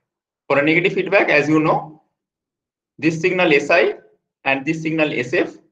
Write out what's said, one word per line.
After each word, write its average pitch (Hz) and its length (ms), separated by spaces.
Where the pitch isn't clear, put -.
For 139 100
a 143 60
negative 165 300
feedback, 190 340
as 147 200
you 156 120
know, - 420
this 160 220
signal 180 320
S 139 180
I 175 240
and 135 220
this 160 160
signal 156 300
S 127 200
F, - 240